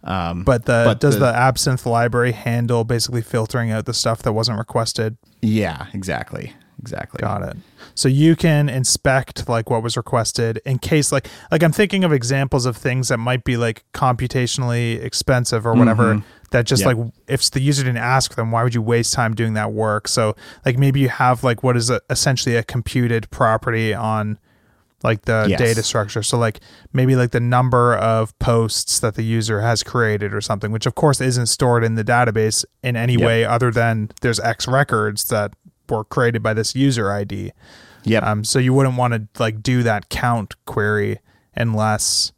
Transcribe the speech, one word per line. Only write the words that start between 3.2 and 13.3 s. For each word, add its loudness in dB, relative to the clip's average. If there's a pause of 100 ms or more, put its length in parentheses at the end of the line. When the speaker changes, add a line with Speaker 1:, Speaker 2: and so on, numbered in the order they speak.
Speaker 2:
filtering -2
out -4
the -6
stuff -2
that 0
wasn't -2
requested? -4 (260)
Speaker 1:
Yeah, 0
exactly. -8 (240)
Exactly. -12
Speaker 2:
Got -4
it. -8 (400)
So 0
you 6
can 2
inspect, -2
like, -2
what 0
was -4
requested -2
in -2
case, 0
like, -2 (240)
like, 2
I'm 4
thinking 2
of 2
examples 0
of -2
things -2
that 0
might -2